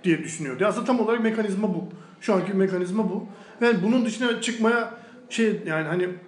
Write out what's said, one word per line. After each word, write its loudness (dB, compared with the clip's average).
diye 2
düşünüyordu. -4
Aslında 0
tam 2
olarak 2
mekanizma 0
bu. -4
Şu 0
anki 0
mekanizma 0
bu. -4
Yani 4
bunun 4
dışına -2
çıkmaya 0
şey, 0
yani -2
hani 0